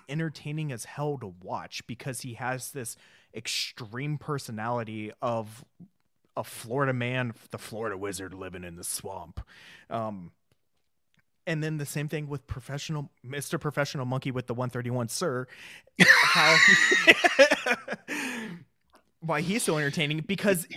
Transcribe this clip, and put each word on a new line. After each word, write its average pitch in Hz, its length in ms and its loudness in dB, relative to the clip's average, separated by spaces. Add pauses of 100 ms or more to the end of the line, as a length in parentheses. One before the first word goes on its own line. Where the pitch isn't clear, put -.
(100)
entertaining 151 600 -4
as 113 120 -10
hell 147 380 -6
to 95 180 -12
watch 92 460 -10
because 123 340 -8
he 123 140 -10
has 127 380 -6
this 127 260 -10 (360)
extreme 127 840 -6
personality 113 920 -4 (120)
of 113 420 -4 (720)
a 117 80 -6
Florida 131 480 -2
man, 123 420 -2 (160)
the 110 80 -10
Florida 110 400 -6
wizard 95 340 -6
living 92 300 -10
in 85 140 -12
the 87 80 -14
swamp. 90 560 -10 (500)
Um, 104 400 -6 (1160)
and 156 160 -2
then 156 140 -2
the 147 80 -4
same 151 200 -6
thing 151 220 -6
with 143 180 -8
professional, 143 640 -8 (140)
Mister 143 340 -4
Professional 147 480 -2
Monkey 131 240 -2
with 123 160 -4
the 120 80 -4
one 123 160 -2
thirty-one 120 380 -2
Sir. 127 400 -2 (500)
How - 560 8
he, - 580 8 (1000)
<laughs> 294 40 -6 (1040)
why 160 200 0
he's 190 240 0
so 160 140 2
entertaining, 151 420 0
because 190 560 0